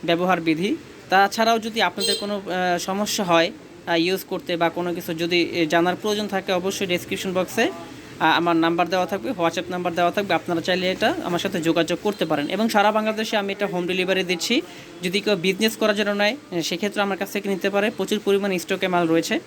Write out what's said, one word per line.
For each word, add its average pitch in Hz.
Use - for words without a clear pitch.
ব্যবহার 170
বিধি। 165
তাছাড়াও 220
যদি 220
আপনাদের 190
কোনো, 208
আ, 175
সমস্যা 202
হয়, 175
আ, 175
ইউজ 180
করতে 180
বা 165
কোনো 175
কিছু 175
যদি, 170
এ, 170
জানার 170
প্রয়োজন 208
থাকে, 190
অবশ্যই 190
ডেসক্রিপশন 180
বক্সে, 185
আ, 330
আমার 165
নাম্বার 170
দেওয়া 185
থাকবে, 202
WhatsApp 175
নাম্বার 180
দেওয়া 175
থাকবে, 196
আপনারা 165
চাইলে 180
এটা 226
আমার 175
সাথে 185
যোগাযোগ 165
করতে 202
পারেন। 156
এবং 214
সারা 214
বাংলাদেশে 214
আমি 196
এটা 196
হোম 180
ডেলিভারি 185
দিচ্ছি। 180
যদি 185
কেউ 208
বিজনেস 190
করার 214
জন্য 208
নেয়, 208
এ, 175
সেক্ষেত্রে 202
আমার 196
কাছ 196
থেকে 202
নিতে 196
পারে, 202
প্রচুর 202
পরিমাণে 196
স্টকে 190
মাল 175
রয়েছে। 165